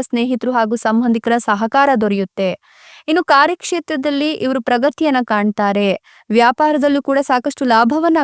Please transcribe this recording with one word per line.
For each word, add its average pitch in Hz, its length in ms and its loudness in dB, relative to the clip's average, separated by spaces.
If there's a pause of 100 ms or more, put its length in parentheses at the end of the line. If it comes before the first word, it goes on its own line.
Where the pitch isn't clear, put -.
ಸ್ನೇಹಿತರು 247 520 -2
ಹಾಗೂ 226 240 -2
ಸಂಬಂಧಿಕರ 226 600 0
ಸಹಕಾರ 226 520 0 (120)
ದೊರೆಯುತ್ತೆ. 196 580 -2 (500)
ಇನ್ನು 320 160 0
ಕಾರ್ಯಕ್ಷೇತ್ರದಲ್ಲಿ 302 1080 0
ಇವರು 262 280 -4
ಪ್ರಗತಿಯನ್ನ 262 640 0
ಕಾಣ್ತಾರೆ. 202 760 0 (320)
ವ್ಯಾಪಾರದಲ್ಲೂ 277 720 2
ಕೂಡ 269 180 -2
ಸಾಕಷ್ಟು 269 440 -2
ಲಾಭವನ್ನ 285 600 2